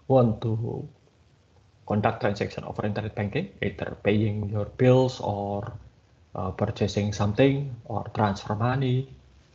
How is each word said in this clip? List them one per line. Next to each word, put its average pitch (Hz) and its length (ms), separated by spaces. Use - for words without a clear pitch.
want 123 340
to 113 400
conduct 110 340
transaction 104 440
over - 200
internet 107 300
banking, 113 480
either - 400
paying 104 480
your 101 140
bills 127 460
or, 101 500
uh, 95 160
purchasing 104 600
something 135 580
or 101 260
transfer 104 460
money, 127 500